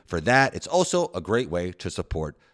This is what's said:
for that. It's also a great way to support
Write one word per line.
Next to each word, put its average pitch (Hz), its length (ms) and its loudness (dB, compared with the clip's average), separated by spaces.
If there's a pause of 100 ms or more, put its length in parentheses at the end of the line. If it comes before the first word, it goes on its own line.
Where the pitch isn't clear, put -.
for 85 180 -4
that. 127 320 4
It's - 120 -8
also 175 480 2
a 92 80 -4
great 110 260 0
way 87 240 -2
to - 160 -8
support 80 480 -6 (180)